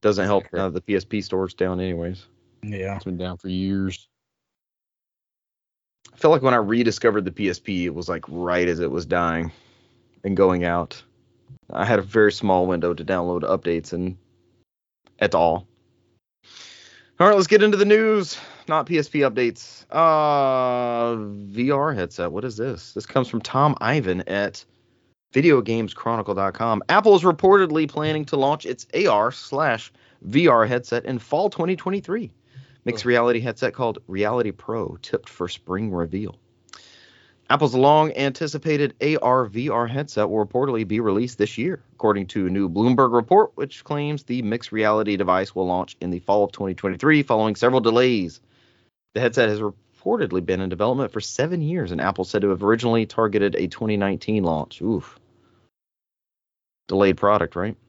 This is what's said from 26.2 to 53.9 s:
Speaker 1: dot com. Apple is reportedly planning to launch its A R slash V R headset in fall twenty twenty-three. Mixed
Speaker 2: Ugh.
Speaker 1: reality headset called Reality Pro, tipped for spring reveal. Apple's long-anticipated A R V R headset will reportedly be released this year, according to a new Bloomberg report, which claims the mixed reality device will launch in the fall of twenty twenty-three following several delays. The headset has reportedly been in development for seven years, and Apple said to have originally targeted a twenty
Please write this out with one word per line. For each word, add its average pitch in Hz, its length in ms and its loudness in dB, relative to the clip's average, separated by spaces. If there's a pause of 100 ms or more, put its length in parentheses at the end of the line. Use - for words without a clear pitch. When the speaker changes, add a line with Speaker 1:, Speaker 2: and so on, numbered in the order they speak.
Speaker 1:
dot 98 200 -2
com. 113 340 -2
Apple 202 260 6
is 170 80 4
reportedly 175 680 4
planning 151 380 -4
to 151 100 -4
launch 143 300 0
its - 260 -10
A 190 140 0
R 110 240 4
slash 135 640 -4 (300)
V 143 260 2
R 113 180 6
headset 120 380 -2
in 123 160 -4
fall 160 280 -2
twenty 180 280 -4
twenty-three. 190 560 -6 (520)
Mixed 117 200 -6
Speaker 2:
Ugh. - 20 0
Speaker 1:
reality 120 320 4
headset 117 340 -4
called 117 260 -4 (100)
Reality 107 420 -2
Pro, 110 500 -8
tipped - 280 -6
for 87 200 -8
spring 98 440 -6
reveal. 90 440 -6 (1120)
Apple's 139 280 2
long-anticipated 147 1200 2
A 151 180 0
R 127 260 2
V 117 260 -6
R 117 160 0
headset 113 420 -2
will 107 160 0
reportedly 120 440 -2
be 107 100 -2
released 113 400 -2
this - 180 -2
year, 156 280 -4 (100)
according 101 320 0
to 92 220 -4
a - 20 0
new 98 180 0
Bloomberg 120 460 2
report, 160 400 4
which - 300 -10
claims 147 400 -6
the 123 180 -6
mixed 113 300 -6
reality 107 440 0
device 92 380 0
will 92 140 -2
launch 90 320 -4
in 87 100 -6
the 90 80 -6
fall 101 240 2
of 101 80 0
twenty 95 240 -6
twenty-three 127 480 0
following 110 320 0
several 127 260 2
delays. 113 600 2 (760)
The 110 80 -2
headset 117 260 2
has 107 120 -2
reportedly 104 840 -4
been 92 160 -2
in 95 80 -4
development 110 420 -2
for 104 120 -8
seven 165 400 -4
years, 151 280 -4
and 78 120 -4
Apple 95 240 -2
said 101 160 -2
to 101 80 2
have 90 120 -2
originally 113 440 2
targeted 101 500 0
a 90 100 -2
twenty 107 300 -4